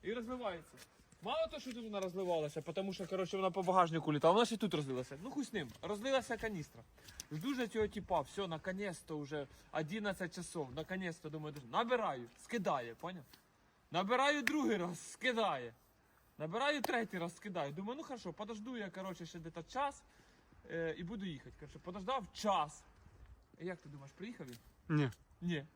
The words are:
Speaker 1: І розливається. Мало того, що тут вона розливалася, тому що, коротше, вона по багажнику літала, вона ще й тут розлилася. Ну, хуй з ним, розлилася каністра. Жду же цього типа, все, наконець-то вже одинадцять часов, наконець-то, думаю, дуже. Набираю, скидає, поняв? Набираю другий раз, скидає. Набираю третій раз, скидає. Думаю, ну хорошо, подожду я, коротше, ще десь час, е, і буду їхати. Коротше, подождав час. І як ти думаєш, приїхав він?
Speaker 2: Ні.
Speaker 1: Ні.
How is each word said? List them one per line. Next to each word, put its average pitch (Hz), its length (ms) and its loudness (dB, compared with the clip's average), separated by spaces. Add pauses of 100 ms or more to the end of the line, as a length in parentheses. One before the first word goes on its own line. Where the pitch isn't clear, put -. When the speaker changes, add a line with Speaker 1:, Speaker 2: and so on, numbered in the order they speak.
Speaker 1:
І 190 100 -2
розливається. 233 600 -6 (480)
Мало 311 260 0
того, 311 120 -6
що 254 140 -8
тут 233 100 -8
вона 208 160 -4
розливалася, 175 600 0
тому 190 320 -2
що, 180 140 -4
коротше, 190 300 0
вона 190 140 4
по 190 120 0
багажнику 165 500 6
літала, 156 200 10
вона 226 120 8
ще 226 100 0
й - 20 -4
тут 190 160 2
розлилася. 135 500 0
Ну, 262 80 -6
хуй 285 120 -2
з - 100 -8
ним, 156 160 0 (120)
розлилася 226 560 2
каністра. 170 460 -4 (480)
Жду 170 220 0
же 247 140 2
цього 214 200 2
типа, 185 340 2
все, 196 260 -2
наконець-то 170 720 -4
вже 143 280 -4 (240)
одинадцять 185 640 -2
часов, 160 380 -6
наконець-то, 165 560 -4
думаю, 151 240 -6
дуже. 139 140 -12
Набираю, 190 600 2 (140)
скидає, 147 520 0
поняв? 170 280 -8 (680)
Набираю 254 500 4
другий 240 360 2
раз, 175 340 -4
скидає. 180 600 0 (640)
Набираю 240 440 0
третій 226 360 0
раз, 170 180 -2
скидає. 143 360 -4
Думаю, 202 260 -6
ну 320 60 -10
хорошо, 208 300 -8
подожду 214 440 -8
я, 202 120 -4
коротше, 185 360 -8
ще 170 140 -12
десь 165 280 -10
час, - 360 -2 (680)
е, 165 260 0
і 185 60 -6
буду 196 220 -6
їхати. 139 340 -8
Коротше, 147 200 -14
подождав 196 540 -2
час. 175 500 2 (760)
І 165 40 -8
як 180 140 -6
ти 151 100 -18
думаєш, 139 220 -14
приїхав 196 360 -12
він? 123 100 -14 (320)
Speaker 2:
Ні. 147 200 6 (320)
Speaker 1:
Ні. 165 240 0 (100)